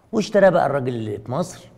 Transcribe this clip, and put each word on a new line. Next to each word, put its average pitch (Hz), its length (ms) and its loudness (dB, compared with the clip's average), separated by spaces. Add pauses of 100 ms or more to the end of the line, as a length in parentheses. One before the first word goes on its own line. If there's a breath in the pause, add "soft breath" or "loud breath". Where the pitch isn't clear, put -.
(120 soft breath)
واشترى 196 380 4
بقى 160 160 2
الراجل 135 280 -2
اللي 107 240 -6
في - 120 -12
مصر - 480 -8